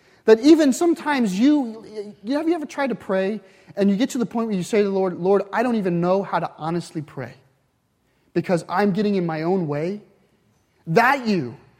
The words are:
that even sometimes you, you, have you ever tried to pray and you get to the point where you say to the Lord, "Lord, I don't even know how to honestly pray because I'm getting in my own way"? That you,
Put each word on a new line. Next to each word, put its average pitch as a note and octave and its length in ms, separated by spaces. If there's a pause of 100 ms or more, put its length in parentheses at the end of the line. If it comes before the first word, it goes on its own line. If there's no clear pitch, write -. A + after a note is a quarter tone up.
(260)
that A3 160
even D4 300
sometimes C#4 680
you, A3 840
you, B3+ 140
have D#4+ 100
you E4 60
ever D#4 120
tried C#4 240
to A#3 60
pray F#3+ 460 (340)
and G3+ 140
you G3 60
get A#3 160
to - 60
the A#3 80
point A3+ 220
where G#3+ 80
you F3 80
say G#3 160
to G#3 40
the G3+ 60
Lord, F#3+ 300
"Lord, F#3+ 320
I A3 120
don't B3 120
even F#3 240
know F3+ 240
how F3 160
to E3 180
honestly E3 440
pray C3+ 320 (1000)
because E3+ 360
I'm G3+ 220
getting G3+ 240
in F3+ 100
my D#3+ 160
own F3 260
way"? E3 340 (840)
That A#3+ 400
you, D#3 300 (220)